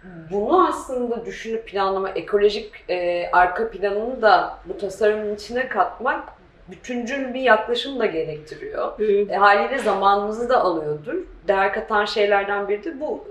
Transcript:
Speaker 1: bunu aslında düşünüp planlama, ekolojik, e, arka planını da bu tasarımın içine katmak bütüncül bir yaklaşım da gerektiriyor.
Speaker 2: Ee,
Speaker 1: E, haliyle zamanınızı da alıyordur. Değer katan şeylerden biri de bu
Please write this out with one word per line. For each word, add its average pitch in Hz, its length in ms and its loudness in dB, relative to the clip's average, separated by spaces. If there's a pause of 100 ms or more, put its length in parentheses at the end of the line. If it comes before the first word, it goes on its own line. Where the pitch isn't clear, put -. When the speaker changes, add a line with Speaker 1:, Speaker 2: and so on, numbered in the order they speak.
(320)
Speaker 1:
bunu 277 360 4
aslında 240 580 -4
düşünüp 220 420 -8
planlama, 196 420 -2
ekolojik, 208 600 0 (180)
e, 175 420 -2
arka 180 400 4
planını 208 500 -4
da 196 440 4
bu 180 120 -10
tasarımın 208 580 0
içine 240 340 -6
katmak 220 600 -2 (420)
bütüncül 247 640 -6
bir 262 80 -6
yaklaşım 240 580 2
da 220 60 2
gerektiriyor. 160 920 -6
Speaker 2:
Ee, 208 340 2
Speaker 1:
E, - 20 0
haliyle 202 440 4
zamanınızı 208 720 2
da 254 120 4
alıyordur. 160 540 -2 (320)
Değer 196 260 2
katan 208 320 0
şeylerden 202 640 2
biri 208 140 -2
de 269 160 -8
bu - 320 -6